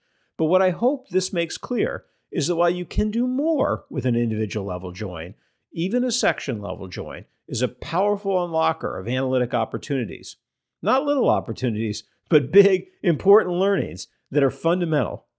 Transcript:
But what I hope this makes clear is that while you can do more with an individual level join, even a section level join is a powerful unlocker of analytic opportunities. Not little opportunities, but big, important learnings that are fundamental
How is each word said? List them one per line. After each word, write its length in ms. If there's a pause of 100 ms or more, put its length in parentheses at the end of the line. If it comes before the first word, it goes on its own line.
(360)
But 80
what 180
I 80
hope 380
this 240
makes 260
clear 460 (260)
is 160
that 100
while 120
you 160
can 260
do 160
more 640
with 160
an 100
individual 520
level 260
join, 400 (400)
even 320
a 80
section 480
level 260
join 380 (240)
is 140
a 60
powerful 680 (120)
unlocker 540
of 80
analytic 460
opportunities. 800 (460)
Not 240
little 240
opportunities, 760 (240)
but 240
big, 360 (140)
important 540
learnings 520 (220)
that 120
are 80
fundamental 760 (140)